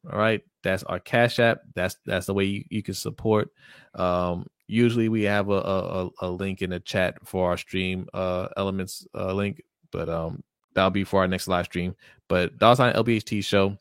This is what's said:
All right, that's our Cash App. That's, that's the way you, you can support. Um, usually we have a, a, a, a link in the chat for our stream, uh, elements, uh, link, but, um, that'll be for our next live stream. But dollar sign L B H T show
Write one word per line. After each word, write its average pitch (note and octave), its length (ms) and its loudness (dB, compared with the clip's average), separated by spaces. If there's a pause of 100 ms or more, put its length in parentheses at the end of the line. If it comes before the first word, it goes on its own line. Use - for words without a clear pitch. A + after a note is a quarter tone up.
(120)
All G2+ 60 -4
right, G#2+ 240 2 (200)
that's F#2+ 220 -2
our F2+ 160 -6
Cash A#2+ 380 2
App. A#2 240 4 (120)
That's, F2+ 300 -2
that's F#2+ 220 -2
the G2 80 -2
way G2 100 2
you, G2+ 240 -4
you G#2+ 140 -4
can G2+ 120 -6
support. - 560 0 (440)
Um, F2+ 520 0 (200)
usually A#2 420 4
we A2 140 2
have G2+ 260 2
a, G2+ 60 2
a, F#2 520 -2
a, F2 40 -8 (100)
a F#2 100 -4
link F#2+ 300 -6
in F2+ 100 -4
the F2 100 -6
chat F#2 360 -2 (100)
for F#2 220 0
our F2 80 0
stream, F#2 560 -4
uh, F#2 360 -4 (100)
elements, G2 560 -6
uh, F#2+ 180 -4
link, G2+ 300 -4 (300)
but, E2+ 180 -6
um, E2 320 -6 (320)
that'll F#2+ 160 4
be G2 140 0
for G2 160 2
our F#2 80 2
next F#2 200 -4
live F2 160 0
stream. F2+ 300 -6 (340)
But F2+ 300 0
dollar A#2+ 180 8
sign B2+ 180 4
L A2+ 80 2
B A2+ 140 2
H G#2 80 -4
T G#2 160 -4
show G2 400 2